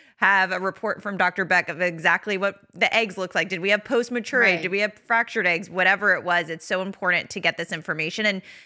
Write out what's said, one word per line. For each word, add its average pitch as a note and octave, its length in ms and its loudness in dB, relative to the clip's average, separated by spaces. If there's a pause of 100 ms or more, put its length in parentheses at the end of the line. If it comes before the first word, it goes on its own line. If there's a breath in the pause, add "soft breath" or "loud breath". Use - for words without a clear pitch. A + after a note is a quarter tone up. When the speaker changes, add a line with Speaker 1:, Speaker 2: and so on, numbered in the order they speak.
(180 loud breath)
Speaker 1:
have F#3+ 340 4
a F#3 80 -2
report F#3+ 440 -4
from G3+ 140 -6
Doctor F3+ 280 0
Beck F3 240 2
of E3 120 -6
exactly F3 540 0
what G3 260 -4 (120)
the F#3+ 220 0
eggs G#3+ 200 -2
look F#3 200 -6
like. F3 120 0
Did F#3 120 -6
we F#3 100 -2
have G3+ 140 2
post-mature A#3+ 580 -2
egg? G#3 140 6
Speaker 2:
Right. D#3+ 80 -4
Speaker 1:
Did F3 80 -4
we G3 80 0
have G#3 140 -2 (120)
fractured F3+ 400 0
eggs? E3 240 0
Whatever F#3 460 2
it - 80 -2
was, F3 260 0
it's E3 160 -8
so F#3 160 -2
important F#3 480 -2
to - 100 -10
get E3 180 0
this E3+ 140 -6
information. D#3+ 540 -4
And G3 160 0 (240 loud breath)